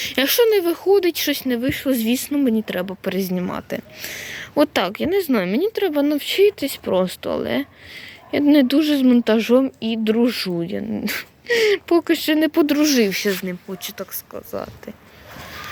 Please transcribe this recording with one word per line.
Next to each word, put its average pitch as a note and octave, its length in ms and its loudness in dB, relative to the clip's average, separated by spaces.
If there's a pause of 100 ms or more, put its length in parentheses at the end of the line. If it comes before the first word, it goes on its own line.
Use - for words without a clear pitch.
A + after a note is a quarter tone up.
(180)
Якщо C#4 280 4
не G#4+ 160 4
виходить, F4 560 2
щось - 280 -4
не B3 120 0
вийшло, C4 360 -2
звісно, B3 440 0
мені A#3 240 2
треба F#3+ 400 -6
перезнімати. F#3 800 -4 (760)
От D4 180 4
так, G3+ 280 -2
я A#3 60 -2
не F#4+ 140 0
знаю, A#3+ 260 0
мені C#4+ 220 0
треба D4+ 340 0
навчитись D4 800 0
просто, - 460 -2
але B3 360 -2 (640)
я - 80 0
не D4 240 6
дуже D4 340 2
з C4+ 40 2
монтажом A#3+ 800 4
і A3+ 180 -4
дружу. A3 640 0
Я F#3+ 140 -6
н-, G#3 320 -6 (400)
<laughs> A4 360 2
поки E4+ 300 2
що D4+ 200 0
не D#4 140 2
подружився C#4+ 840 2
з F#3 120 -4
ним, F3+ 240 -8
хочу - 260 -12
так - 200 -14
сказати. - 800 -12 (800)